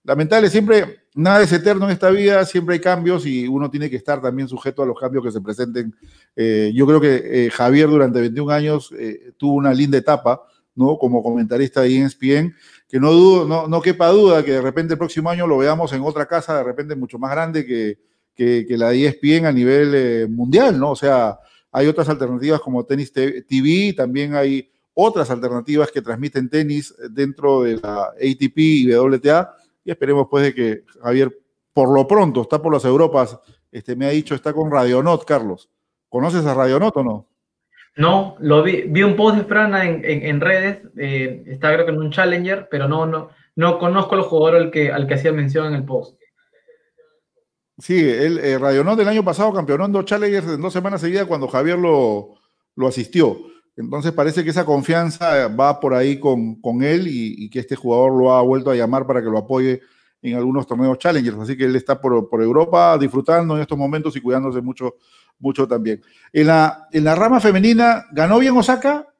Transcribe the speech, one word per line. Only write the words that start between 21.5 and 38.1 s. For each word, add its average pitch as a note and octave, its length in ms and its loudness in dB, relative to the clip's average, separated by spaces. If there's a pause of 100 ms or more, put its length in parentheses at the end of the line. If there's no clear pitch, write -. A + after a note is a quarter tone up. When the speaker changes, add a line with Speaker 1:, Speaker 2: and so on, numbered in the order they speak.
Speaker 1:
hay C#3 160 2
otras D#3 220 0
alternativas C3+ 500 -2
como B2 260 -4
Tenis C#3 280 -6
T-, C3+ 300 -2
T C3+ 180 -2
V, F3+ 340 0
también C#3 380 -4
hay C#3 380 -2 (220)
otras F#3 360 0
alternativas B2+ 600 -2
que C3 100 -6
transmiten B2+ 480 -6
tenis D3 440 -4 (180)
dentro C#3 500 0
de A#2 140 0
la G#2 300 -6
A - 120 -10
T C3 320 -2
P D#3 120 -2
y D#3 260 4
W B2+ 320 2
T C#3 100 0
A, F3 240 2 (300)
y E3+ 80 -8
esperemos, C#3 380 0
pues, C#3 140 2
de C3+ 100 0
que A2+ 300 -4 (180)
Javier, B2+ 340 0 (380)
por C3 160 2
lo C3+ 180 4
pronto, D#3 360 2
está D3 180 -2
por D#3+ 100 -2
las C3 140 0
Europas, C3 520 2 (340)
este, A#2+ 240 -10
me C3 100 -6
ha C#3 40 0
dicho, D3+ 260 -2
está D3 180 -6
con D#3 160 -4
Radionot, B2+ 560 2
Carlos. A2+ 440 -4 (380)
¿Conoces D#3+ 380 -2
a C#3+ 80 0
Radionot C3+ 440 0
o C3+ 60 -2
no? A2 240 -8 (720)
Speaker 2:
No, F#3 420 0